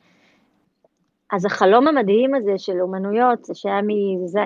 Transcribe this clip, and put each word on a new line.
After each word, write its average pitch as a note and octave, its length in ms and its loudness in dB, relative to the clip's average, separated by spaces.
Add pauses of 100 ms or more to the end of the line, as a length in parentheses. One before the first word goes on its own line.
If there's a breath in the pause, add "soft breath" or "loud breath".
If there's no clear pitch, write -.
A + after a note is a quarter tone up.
(1300)
אז F#3+ 140 -2
החלום G#3 420 4
המדהים B3+ 480 2
הזה G3+ 220 -2
של F#3 240 -4
אומנויות, G3+ 640 -2
זה - 100 -10
שהיה G3+ 260 -4
מז-, G3 640 -2